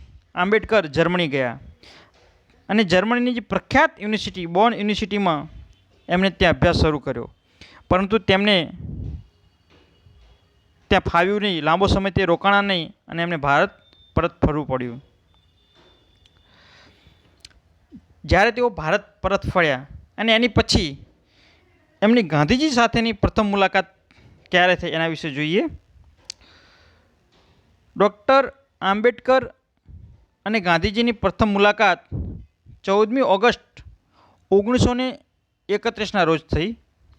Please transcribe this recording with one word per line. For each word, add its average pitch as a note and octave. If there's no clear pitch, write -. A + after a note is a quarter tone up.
આંબેડકર G3
જર્મની E3
ગયા C3
અને G#3+
જર્મનીની A3+
જે A3+
પ્રખ્યાત D4
યુનિવર્સિટી, G3
બોન G3
યુનિવર્સિટીમાં G3
એમણે F#3
ત્યાં E3+
અભ્યાસ D#3+
શરૂ D3+
કર્યો, A#2+
પરંતુ G3
તેમને G3+
ત્યાં F#3+
ફાવ્યું F#3+
નહીં. E3+
લાંબો F3
સમય G3
તે F#3+
રોકાણા G3+
નહીં F#3
અને E3+
એમને E3+
ભારત C#3+
પરત D#3+
ફરવું D3+
પડ્યું. B2+
જ્યારે G3+
તેઓ A#3+
ભારત E3
પરત F#3+
ફર્યા C#3+
અને A3+
એની A#3
પછી G#3
એમની G#3+
ગાંધીજી A#3
સાથેની A#3
પ્રથમ -
મુલાકાત F#3+
ક્યારે F3+
થઈ D#3+
એના E3
વિશે D#3
જોઈએ. D3+
ડૉક્ટર A#3
આંબેડકર A#3+
અને G#3+
ગાંધીજીની G3+
પ્રથમ G3+
મુલાકાત G3+
ચૌદમી G#3+
ઓગસ્ટ A3
ઓગણીસો A#3+
ને B3+
એકત્રીસના G#3
રોજ D#3+
થઈ. E3